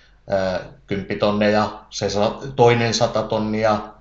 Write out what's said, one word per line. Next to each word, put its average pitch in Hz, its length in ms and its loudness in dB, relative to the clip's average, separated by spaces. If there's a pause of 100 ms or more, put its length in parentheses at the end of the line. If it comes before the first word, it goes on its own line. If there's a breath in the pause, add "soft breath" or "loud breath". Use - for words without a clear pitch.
(300 soft breath)
ää, 95 300 0 (280)
kymppitonneja, 104 920 0 (100)
se 101 200 -4
sa-, 104 300 -2 (160)
toinen 117 380 4
sata 110 300 0
tonnia 107 560 0 (220)